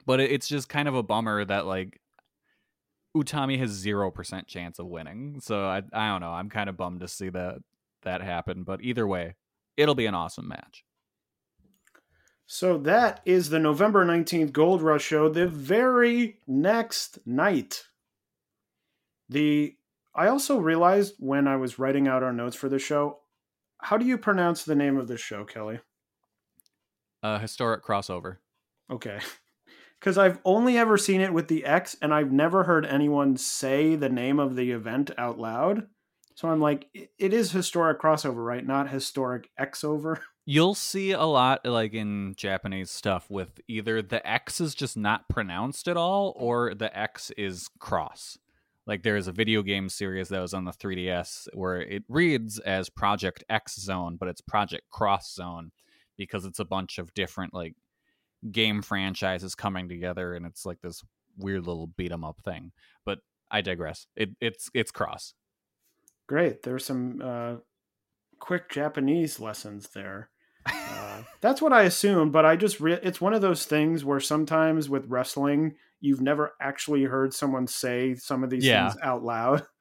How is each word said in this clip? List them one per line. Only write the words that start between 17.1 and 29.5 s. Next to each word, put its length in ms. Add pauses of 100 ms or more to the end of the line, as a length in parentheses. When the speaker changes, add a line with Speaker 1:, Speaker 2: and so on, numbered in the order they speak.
Speaker 2:
night. 600 (1400)
The, 480 (360)
I 140
also 300
realized 640
when 280
I 80
was 240
writing 280
out 140
our 120
notes 220
for 120
the 120
show, 400 (600)
how 180
do 80
you 120
pronounce 460
the 120
name 220
of 100
the 100
show, 280
Kelly? 340 (1400)
Speaker 1:
Uh, 160
Historic 440
Crossover. 540 (540)
Speaker 2:
Okay. 280 (400)